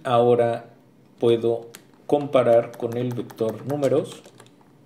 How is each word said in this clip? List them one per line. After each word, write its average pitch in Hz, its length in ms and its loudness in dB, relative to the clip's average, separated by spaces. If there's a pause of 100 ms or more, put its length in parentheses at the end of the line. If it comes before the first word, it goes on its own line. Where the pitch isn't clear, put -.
ahora 120 680 2 (500)
puedo 117 480 0 (380)
comparar 123 720 2
con 117 200 -8
el 123 180 -4
vector 110 520 -8
números. 139 560 -2 (640)